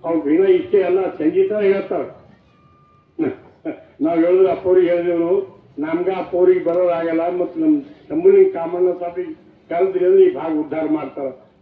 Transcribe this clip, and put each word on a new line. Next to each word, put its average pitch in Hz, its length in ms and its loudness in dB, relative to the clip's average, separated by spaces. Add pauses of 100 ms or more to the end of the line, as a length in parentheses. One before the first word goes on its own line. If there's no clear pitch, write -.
ಅವ್ರು 156 240 -2
ಇನ್ನೂ 185 180 4
ಇಷ್ಟೇ 185 360 2
ಅಲ್ಲ, 180 260 -2
ಸಂಗೀತ 190 440 -2
ಹೇಳ್ತಾರೆ. 190 540 -2 (1900)
ನಾವು 165 240 0
ಹೇಳಿದ್ರೆ 185 260 2
ಅಪ್ಪವ್ರಿಗೆ 180 380 2
ಹೇಳಿದೆವು, 175 720 -2 (180)
ನಮ್ಗೆ 165 320 -4
ಅಪ್ಪವ್ರಿಗೆ 180 540 0
ಬರೋದಾಗಲ್ಲ, 170 720 0
ಮತ್ತು 170 240 -6
ನಮ್ಮ 156 220 2 (280)
ಶಂಭುಲಿಂಗ 370 440 4
ಕಾಮಣ್ಣ 180 440 -2
ಸ್ವಾಮಿ 175 380 -8 (340)
ಕರೆದ್ರಿ 180 360 0
ಅಂದ್ರೆ 190 180 6
ಈ 170 100 4
ಭಾಗ 151 260 -4
ಉದ್ಧಾರ 156 320 -6
ಮಾಡ್ತಾರೆ. 135 580 -6 (120)